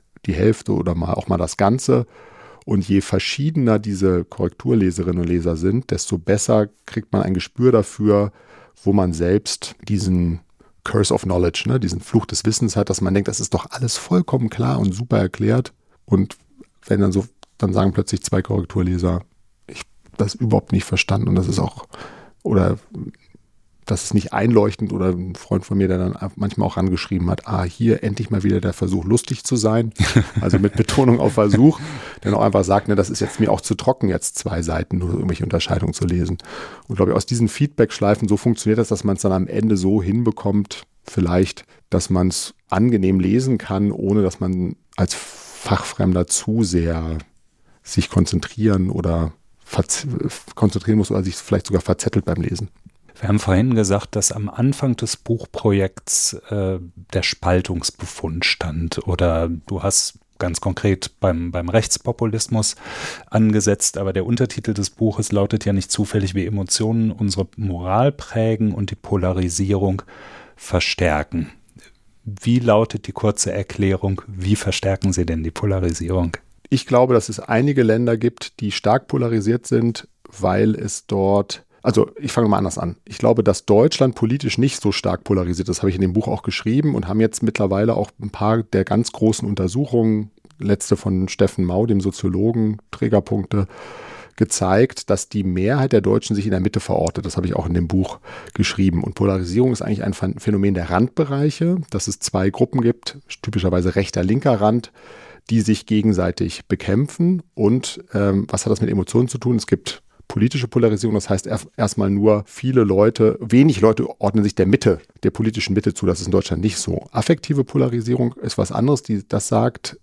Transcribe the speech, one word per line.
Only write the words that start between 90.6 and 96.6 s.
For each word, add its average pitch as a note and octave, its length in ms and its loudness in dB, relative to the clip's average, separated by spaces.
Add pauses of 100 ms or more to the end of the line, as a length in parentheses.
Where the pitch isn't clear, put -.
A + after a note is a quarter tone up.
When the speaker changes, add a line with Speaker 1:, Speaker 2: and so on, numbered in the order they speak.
Speaker 1:
von F#2 320 0
Steffen G2 340 0
Mau, F#2 220 0
dem G#2 160 2
Soziologen, G#2+ 720 0 (140)
Trägerpunkte, G#2 800 0 (680)
gezeigt, G2+ 720 2
dass G2 200 -2
die G2+ 160 -2
Mehrheit G2 480 0
der A2 80 6
Deutschen G2+ 360 0
sich G2 80 -2
in A2 60 -2
der F#2+ 100 0